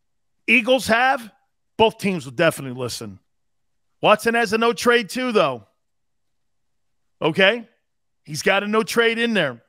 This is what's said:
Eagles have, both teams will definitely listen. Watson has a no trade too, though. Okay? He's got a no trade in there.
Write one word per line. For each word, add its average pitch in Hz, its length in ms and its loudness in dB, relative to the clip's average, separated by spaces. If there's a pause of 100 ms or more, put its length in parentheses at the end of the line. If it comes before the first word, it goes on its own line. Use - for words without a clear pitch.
(460)
Eagles 240 400 0
have, 240 440 0 (460)
both 220 220 2
teams 180 260 -4
will 135 80 -14
definitely 131 480 -2
listen. 110 380 -10 (840)
Watson 214 340 2
has 226 180 0
a 226 60 0
no 233 140 2
trade 240 380 2
too, 254 220 -4
though. 139 340 0 (1500)
Okay? 196 480 2 (560)
He's 151 180 -10
got 196 200 2
a 208 40 -6
no 220 160 0
trade 233 360 0
in 233 160 -2
there. 139 340 -2